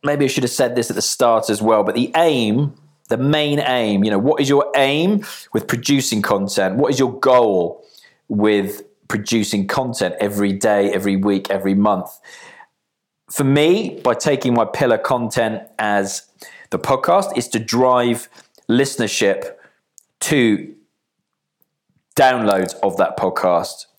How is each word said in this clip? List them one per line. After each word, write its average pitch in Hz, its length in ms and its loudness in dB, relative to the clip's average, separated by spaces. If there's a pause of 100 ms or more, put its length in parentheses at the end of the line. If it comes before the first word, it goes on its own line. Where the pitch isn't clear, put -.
maybe 143 220 0
I - 20 2
should 131 160 -2
have 120 80 -2
said 123 240 0
this 117 160 -2
at - 40 -4
the 110 60 -4
start 117 480 0
as 104 100 0
well, 107 240 2
but 101 120 -2
the 120 200 -2
aim, 139 600 0 (340)
the 113 80 -2
main 147 420 0
aim, 117 440 0
you 107 80 0
know, 101 80 0
what 139 200 0
is 139 80 2
your 139 280 2
aim 156 500 2 (280)
with 107 140 -2
producing 123 540 0
content? 98 540 0
What 143 180 0
is 127 60 -2
your 131 200 0
goal 107 640 2 (440)
with 104 560 0 (240)
producing 104 580 -2
content 135 540 -4
every 101 340 -2
day, 101 380 0
every 98 240 -2
week, 98 340 0
every 98 240 -2
month? 104 380 0 (1200)
For - 120 -2
me, 151 600 2
by 123 100 2
taking 135 400 0
my 117 120 2
pillar 117 340 0
content 113 640 -2 (160)
as 104 500 -2 (400)
the 101 80 -6
podcast, 175 580 0
is 123 140 -4
to 117 100 -4
drive 120 680 0 (400)
listenership 113 840 0 (640)
to 117 560 0 (1400)
downloads 107 680 2
of 98 140 -2
that 92 200 0
podcast. 90 680 -2 (120)